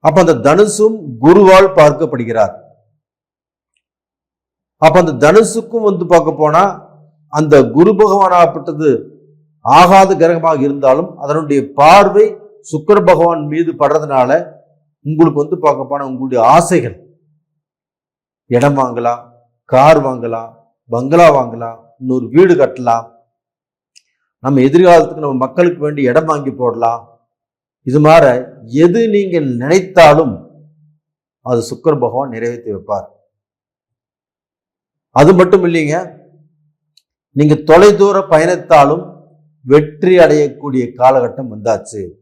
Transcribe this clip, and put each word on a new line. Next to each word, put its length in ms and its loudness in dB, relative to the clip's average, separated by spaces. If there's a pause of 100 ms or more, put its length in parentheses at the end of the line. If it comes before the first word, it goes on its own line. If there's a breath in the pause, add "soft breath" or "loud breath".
அப்ப 200 2
அந்த 100 2 (120)
தனுசும் 500 0 (260)
குருவால் 460 6 (100)
பார்க்கப்படுகிறார். 760 0 (2250)
அப்ப 200 4
அந்த 120 -4 (100)
தனுசுக்கும் 640 0
வந்து 240 -4
பார்க்க 300 0
போனா 220 2 (680)
அந்த 220 0 (220)
குரு 240 4
பகவானாகப்பட்டது 920 0 (760)
ஆகாத 460 4 (100)
கிரகமாக 460 -2
இருந்தாலும் 440 -2 (120)
அதனுடைய 380 -4 (180)
பார்வை 480 4 (440)
சுக்கிர 280 0 (100)
பகவான் 340 0 (100)
மீது 180 -4 (100)
படுறதுனால 500 -2 (760)
உங்களுக்கு 360 0
வந்து 220 -6
பார்க்க 260 -2
போனா 200 -8
உங்களுடைய 300 -6 (160)
ஆசைகள், 400 -2 (1500)
இடம் 300 0
வாங்கலாம், 420 -4 (500)
கார் 340 4
வாங்கலாம், 440 -10 (400)
பங்களா 360 0 (120)
வாங்கலாம், 400 -10 (220)
இன்னொரு 340 -6
வீடு 260 4
கட்டலாம், 460 -2 (1400)
நம்ம 240 0
எதிர்காலத்துக்கு 560 2
நம்ம 200 -4
மக்களுக்கு 400 -4
வேண்டி 260 -6
இடம் 200 -2
வாங்கி 300 -6
போடலாம், 420 -4 (840)
இது 200 0
மாதிரி 260 4 (520)
எது 160 0 (140)
நீங்க 220 -2 (240)
நினைத்தாலும் 720 2 (1120)
அது 240 -2
சுக்கிர 240 -4 (100)
பகவான் 320 -6
நிறைவேற்றி 380 -10
வைப்பார். 340 -10 (2000)
அது 240 4
மட்டும் 280 2
இல்லைங்க, 280 -4 (1400)
நீங்க 200 2 (140)
தொலைதூர 480 4 (160)
பயணத்தாலும் 720 0 (580)
வெற்றி 580 0
அடையக்கூடிய 600 -2 (140)
காலகட்டம் 540 -2
வந்தாச்சு. 500 -8 (200)